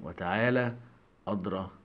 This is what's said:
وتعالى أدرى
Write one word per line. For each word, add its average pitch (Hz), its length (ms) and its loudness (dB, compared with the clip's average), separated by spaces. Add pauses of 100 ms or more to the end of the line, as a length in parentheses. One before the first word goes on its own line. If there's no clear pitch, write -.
وتعالى 117 720 2 (520)
أدرى 95 420 -2 (160)